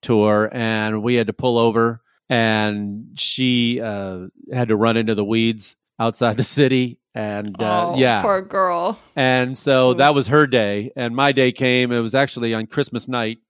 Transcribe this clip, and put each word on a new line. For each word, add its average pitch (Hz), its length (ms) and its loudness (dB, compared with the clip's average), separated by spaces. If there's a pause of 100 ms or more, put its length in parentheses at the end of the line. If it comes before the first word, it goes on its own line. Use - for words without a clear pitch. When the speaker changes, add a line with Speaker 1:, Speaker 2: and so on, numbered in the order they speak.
Speaker 1:
tour, 107 500 2
and 107 520 -4
we 123 120 0
had 113 120 0
to 110 60 -6
pull 123 240 0
over 117 440 2 (280)
and 107 880 -2
she, 123 640 -2
uh, 98 460 -8 (260)
had 123 160 0
to 110 60 4
run 113 220 2
into 110 180 0
the 104 100 -2
weeds 113 500 -2 (240)
outside 113 380 0
the 127 60 -2
city. 127 540 0 (180)
And, 104 460 -6
uh, 107 320 0
Speaker 2:
Oh, 135 40 -2
Speaker 1:
yeah. 120 240 4
Speaker 2:
poor 98 200 0
girl. 185 580 -2 (160)
Speaker 1:
And 127 420 2
so 131 340 4
Speaker 2:
Oof. 123 60 0
Speaker 1:
that 143 160 6
was 135 140 0
her 147 200 4
day, 107 480 0
and 120 200 -4
my 143 160 2
day 131 200 2
came. 127 400 0
It 120 100 0
was 113 140 -4
actually 123 380 -2
on 110 140 -4
Christmas 127 400 -6
night. 113 320 -6 (100)